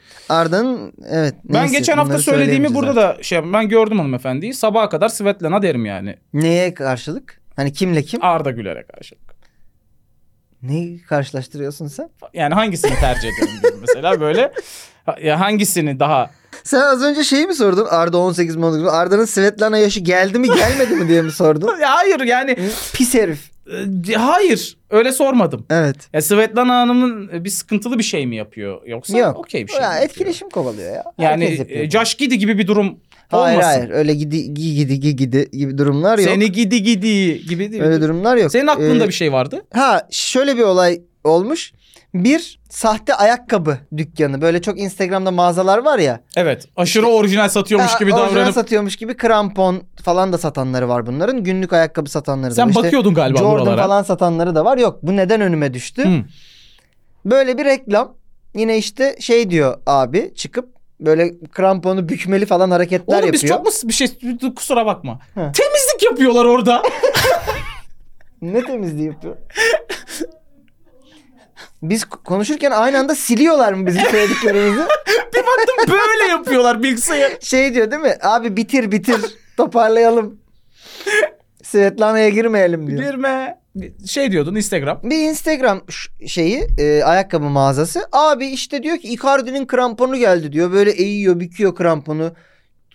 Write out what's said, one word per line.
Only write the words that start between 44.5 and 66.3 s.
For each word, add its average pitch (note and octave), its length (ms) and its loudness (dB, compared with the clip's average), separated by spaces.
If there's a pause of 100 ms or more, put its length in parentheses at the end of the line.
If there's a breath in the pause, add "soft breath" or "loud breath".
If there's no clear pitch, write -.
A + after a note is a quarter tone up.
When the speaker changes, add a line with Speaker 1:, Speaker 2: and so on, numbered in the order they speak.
Speaker 1:
çok G3 180 -6
Instagram'da F#3+ 500 -4
mağazalar F3+ 480 2
var C#4 200 2
ya. B2 220 0 (160)
Speaker 2:
Evet. E3 400 -2
Aşırı F3+ 260 0
Speaker 1:
İşte A#3 120 4
Speaker 2:
orijinal G#3 340 2
satıyormuş G#3 420 2
Speaker 1:
Ha, A3+ 80 2
Speaker 2:
gibi G#3 160 2
Speaker 1:
orijinal G3 220 2
Speaker 2:
davranıp - 180 2
Speaker 1:
satıyormuş G#3 420 -2
gibi A3 200 -10
krampon G3 640 0 (220)
falan F#3 280 0
da E3+ 60 0
satanları C3 500 -4
var A#2+ 180 -2
bunların. F#3+ 380 -4
Günlük F#3 280 -4
ayakkabı D#3 380 0
satanları C3+ 400 -4
da A#2+ 40 -6
Speaker 2:
Sen - 120 2
Speaker 1:
var. A3+ 40 2
İşte G#3 120 4
Speaker 2:
bakıyordun G3 320 2
galiba C3+ 240 2
Speaker 1:
Jordan G#3 140 4 (140)
Speaker 2:
buralara. A#2 160 2
Speaker 1:
falan G3+ 200 2
satanları F3 520 0
da D#3 100 2
var. B3+ 140 2
Yok, A3+ 240 2
bu F3+ 140 0
neden G3+ 240 2
önüme D#3 340 0
düştü? B2+ 300 -6
Speaker 2:
Hı. E3+ 200 2 (1000 soft breath)
Speaker 1:
Böyle B3+ 340 2
bir D4 60 0
reklam. B3+ 520 0 (380)
Yine A3+ 240 0
işte C4 420 -2
şey A#3 300 2
diyor C#3+ 360 0
abi C#3 500 0
çıkıp B3 320 -10 (320)
böyle D#3+ 320 2 (200)
kramponu F#3+ 560 0
bükmeli F#3+ 380 -2
falan F#3 240 2
hareketler F3+ 520 0
Speaker 2:
Oğlum F4 100 2
biz - 100 0
Speaker 1:
yapıyor. D3 160 2
Speaker 2:
çok D#4+ 80 -2
mu G#4+ 60 0
s-, - 160 -6
bir A3+ 40 -2
şey, C4 160 0 (480)
kusura A#3+ 300 0
bakma. C#3+ 320 -6 (160)
Speaker 1:
Hı. G#3 60 -8 (120)
Speaker 2:
Temizlik C#5+ 520 0
yapıyorlar B3 400 4